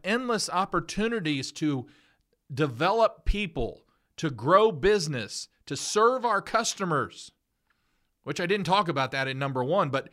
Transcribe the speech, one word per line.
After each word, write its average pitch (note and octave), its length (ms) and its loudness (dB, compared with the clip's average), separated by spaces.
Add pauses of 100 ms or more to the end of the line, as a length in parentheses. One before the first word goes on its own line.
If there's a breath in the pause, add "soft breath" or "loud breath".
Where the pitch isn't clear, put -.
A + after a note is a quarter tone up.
endless A3+ 460 -2
opportunities F3+ 1000 -2
to C#3+ 340 -2 (680 soft breath)
develop D#3 720 0
people, E3 600 -2 (340)
to E3 100 -2
grow E3+ 420 6
business, D3+ 800 -2 (180)
to C#3 100 -6
serve A#3+ 480 2
our G3+ 180 0
customers, F3 920 -2 (880)
which D3+ 180 -6
I F3 60 -2
didn't G3 200 0
talk F#3 220 2
about C3+ 240 -2
that C3+ 160 -2
in C3 100 -6
number C3+ 260 -2
one, E3 240 0
but C3 240 -4